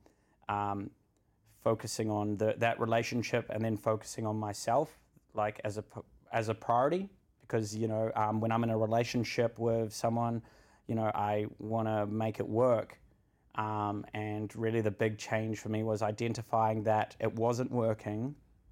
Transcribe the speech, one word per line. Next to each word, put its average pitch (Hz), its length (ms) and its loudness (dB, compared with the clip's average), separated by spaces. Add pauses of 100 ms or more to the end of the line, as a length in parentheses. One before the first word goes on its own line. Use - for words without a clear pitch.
(480)
um, 101 420 -2 (720)
focusing 113 480 0
on 104 260 0
the, 107 220 2
that 113 220 2
relationship 117 680 0
and 110 120 -2
then 113 140 0
focusing 110 500 -2
on 107 100 -2
myself, 113 600 0 (360)
like, 107 300 -2
as 104 140 -6
a 104 40 -4
p-, - 180 -14 (320)
as 113 160 0
a 110 60 0
priority, 143 540 2 (320)
because, 107 340 -2
you 110 140 0
know, 110 260 0
um, 107 260 2
when 113 120 0
I'm 117 120 2
in 117 60 2
a 113 80 2
relationship 117 800 0
with 113 340 0
someone, 117 500 0 (440)
you 117 80 -2
know, 110 200 2
I 104 320 0 (120)
wanna 107 480 0
make 110 320 -2
it 107 100 -4
work. 113 520 2 (560)
Um, 107 480 -2 (100)
and 107 400 -6
really 113 260 0
the 107 100 2
big 110 280 0
change 110 400 -2
for 110 120 -8
me 110 120 0
was 110 200 0
identifying 110 800 0
that 107 360 2
it 110 140 0
wasn't 120 380 0
working 113 640 -2 (380)